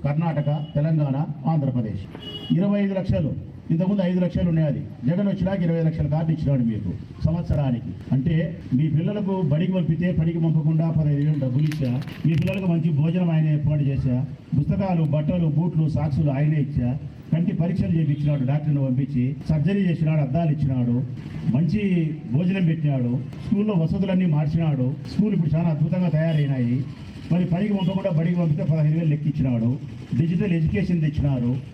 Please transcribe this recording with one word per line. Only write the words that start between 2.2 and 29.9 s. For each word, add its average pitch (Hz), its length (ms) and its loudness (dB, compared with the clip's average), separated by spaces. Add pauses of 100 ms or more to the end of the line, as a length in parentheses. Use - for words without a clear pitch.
ఇరవై 202 280 2
ఐదు - 100 -2
లక్షలు, 180 360 0 (400)
ఇంతకుముందు 185 320 2
ఐదు 180 180 0
లక్షలు 180 300 0
ఉన్నాయి. 160 180 2
అది 147 140 -2 (260)
జగన్ 196 200 0
వచ్చినాక 190 380 0
ఇరవై 165 160 0
లక్షల 156 320 0
కార్డు 160 200 0
ఇచ్చినాడు 135 360 0
మీకు 98 200 -4 (360)
సంవత్సరానికి. 143 680 0 (220)
అంటే 135 200 2 (400)
మీ 147 120 4 (100)
పిల్లలకు 190 380 0 (180)
బడికి 180 200 2
పంపితే 170 400 0
పనికి 165 320 0
పంపకుండా 156 440 2 (100)
పదహైదు 147 280 2
వేలు 147 180 0
డబ్బులు 131 280 0
ఇచ్చా, 127 200 -2 (340)
మీ 160 140 4
పిల్లలకు 190 320 -2
మంచి 165 180 2 (100)
భోజనం 170 300 2
ఆయన 160 260 2
ఏర్పాటు 151 340 0
చేశా, 127 260 0 (420)
పుస్తకాలు, 185 460 0 (100)
బట్టలు, 165 420 0
బూట్లు, 156 320 0
సాక్సులు 143 500 0
ఆయనే 151 280 2
ఇచ్చా, 123 240 -2 (420)
కంటి 165 280 0
పరీక్షలు 185 360 0
చేయించినాడు 143 540 0
డాక్టర్ని 147 360 0
పంపించి, 127 360 0 (280)
సర్జరీ 170 400 2
చేసినాడు, 156 300 2
అద్దాలు 147 360 0
ఇచ్చినాడు, 127 400 0 (580)
మంచి 180 260 2 (540)
భోజనం 180 360 2
పెట్టినాడు, 139 420 0 (320)
స్కూల్లో 202 380 0
వసతులన్నీ 185 520 0
మార్చినాడు. 147 540 0 (240)
స్కూల్ 214 240 2
ఇప్పుడు 160 180 2
చాలా 170 200 2
అద్భుతంగా 170 420 0
తయారైనాయి. 139 600 2 (560)
మరి 180 120 2
పనికి 196 300 0
పంపకుండా 190 360 0
బడికి 170 280 0
పంపితే 170 320 0
పదహైదు 156 260 2
వేలు 165 160 0
లెక్కించినాడు. 127 560 0 (500)